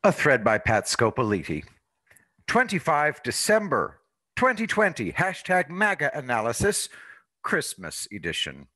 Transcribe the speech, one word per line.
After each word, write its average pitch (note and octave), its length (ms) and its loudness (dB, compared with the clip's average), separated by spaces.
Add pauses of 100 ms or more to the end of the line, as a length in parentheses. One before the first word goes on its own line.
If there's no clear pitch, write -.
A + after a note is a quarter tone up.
A G3+ 80 6
thread C3 320 2
by A2 140 4
Pat G#2+ 280 2
Scopoliti. G#2 760 0 (840)
Twenty-five D#3+ 720 0
December D3+ 800 0 (360)
twenty A#3 300 2
twenty, F#3 460 0
hashtag F3+ 580 0
MAGA F3+ 480 0
analysis, B2 720 0 (540)
Christmas - 680 -6
edition. D#2 540 -8 (100)